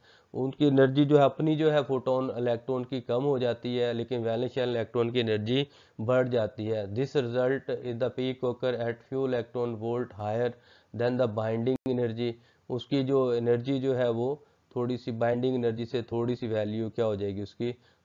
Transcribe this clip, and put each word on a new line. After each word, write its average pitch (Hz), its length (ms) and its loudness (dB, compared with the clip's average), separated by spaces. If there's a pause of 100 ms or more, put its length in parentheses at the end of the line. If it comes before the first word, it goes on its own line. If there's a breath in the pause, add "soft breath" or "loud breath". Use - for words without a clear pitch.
(340 soft breath)
उनकी 135 320 0
एनर्जी 139 380 6
जो 143 140 6
है 139 60 8
अपनी 156 320 2
जो 156 140 2
है 147 120 4
फोटोन 131 560 0
इलेक्ट्रॉन 123 460 -2
की 127 160 -6
कम 120 220 -2
हो 143 160 2
जाती 123 380 -2
है, 120 160 0
लेकिन 117 300 -2
वैलेंस 120 300 -2
शेल 123 160 0
इलेक्ट्रॉन 117 420 0
की 123 100 0
एनर्जी 113 460 0 (340 soft breath)
बढ़ 127 280 2
जाती 107 380 -2
है। 104 280 -4
This 135 140 -2
result 127 640 0 (160)
is 120 120 -6
the 123 200 -2
peak 127 160 -2 (100)
occur 123 300 -2
at 117 200 -2 (180)
few 135 160 -2
electron 120 480 -4
volt 117 320 -4 (120)
higher 113 320 -2 (480 soft breath)
than 123 200 0
the 113 140 0
binding 113 600 -2
energy, 117 360 -2 (380 soft breath)
उसकी 127 320 -2
जो 127 300 2
एनर्जी 120 460 2
जो 131 160 0
है 123 160 2
वो 123 340 -2 (320 soft breath)
थोड़ी 123 200 0
सी 120 160 -6
बाइंडिंग 120 420 0
एनर्जी 117 300 0
से 117 180 -4
थोड़ी 117 340 -2
सी 123 100 -6
वैल्यू 107 440 -2
क्या 117 140 -2
हो 107 120 0
जाएगी 101 260 -4
उसकी 120 320 -6 (300 soft breath)